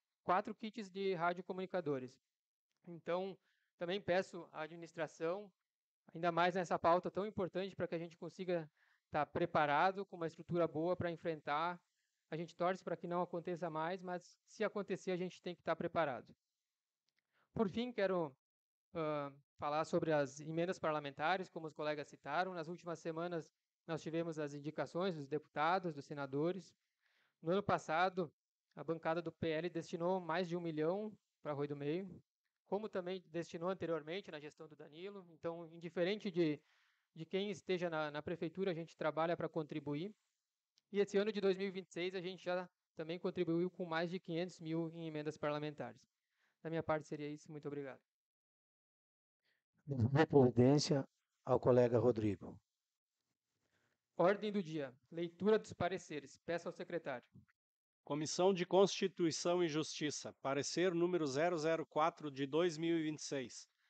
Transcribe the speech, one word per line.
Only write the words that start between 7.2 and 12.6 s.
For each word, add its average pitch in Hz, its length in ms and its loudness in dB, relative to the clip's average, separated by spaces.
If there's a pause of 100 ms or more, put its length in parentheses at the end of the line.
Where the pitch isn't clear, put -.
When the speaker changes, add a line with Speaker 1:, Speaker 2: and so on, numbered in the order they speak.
Speaker 1:
importante 190 500 -2
pra 175 100 -2
que 170 80 -4
a 170 40 0
gente 165 180 -10
consiga 170 540 -4 (400)
tá 151 160 2
preparado, 170 800 4
com - 100 -14
uma 165 100 -2
estrutura 170 400 0
boa 160 300 0
pra 175 140 -2
enfrentar. 165 680 -2 (500)
A 160 60 -6
gente 165 200 -8
torce 185 260 2